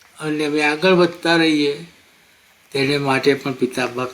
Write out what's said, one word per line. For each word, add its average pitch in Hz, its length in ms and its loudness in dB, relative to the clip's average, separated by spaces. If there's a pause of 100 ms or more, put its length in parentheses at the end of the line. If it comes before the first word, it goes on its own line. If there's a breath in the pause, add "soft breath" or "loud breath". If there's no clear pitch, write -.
(200)
અને 151 260 -4
અમે 151 160 -2
આગળ 151 300 2
વધતા 170 440 2
રહીએ, 156 500 0 (880)
તેને 139 260 0
માટે 139 360 2
પણ 135 180 -4
પિતા 127 340 -2
બાપ, 123 280 -6